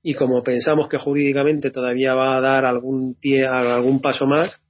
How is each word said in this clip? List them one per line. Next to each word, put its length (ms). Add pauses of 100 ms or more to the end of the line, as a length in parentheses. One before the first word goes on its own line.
y 120
como 280
pensamos 460
que 100
jurídicamente 720
todavía 440
va 220
a 40
dar 240
algún 500
pie, 320
algún 540
paso 260
más 440